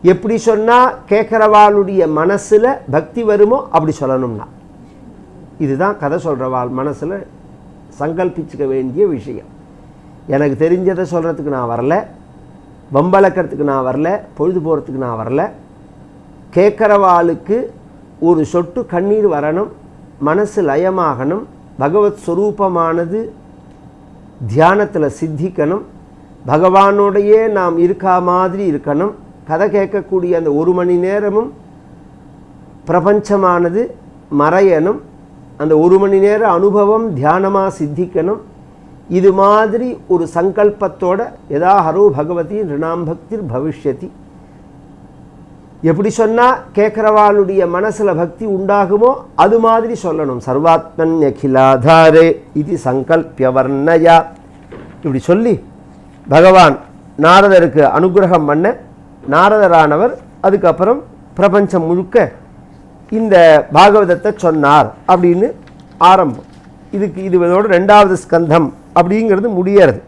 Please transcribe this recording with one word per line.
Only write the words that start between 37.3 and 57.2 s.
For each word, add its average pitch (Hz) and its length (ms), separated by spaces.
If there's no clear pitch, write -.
சித்திக்கணும். 165 580
இது 185 240
மாதிரி 208 760
ஒரு 170 260
சங்கல்பத்தோட 196 920
"யதா - 0
ஹரோ 180 600
பகவதி 165 520
நிருணாம் 165 440
பக்திர் 170 380
பவிஷ்யதி." 139 640
எப்படி 165 280
சொன்னா 233 480
கேட்கிறவாளுடைய 208 920
மனசுல 196 480
பக்தி 175 320
உண்டாகுமோ 202 680
அது 208 240
மாதிரி 226 440
சொல்லணும். 156 420
"சர்வாத்மன்யகிலாதாரே 156 1900
இது 151 300
சங்கல்பிய 135 540
வர்ணயா." 139 880
இப்படி 135 240
சொல்லி 208 440
பகவான் 170 480
நாரதருக்கு 170 640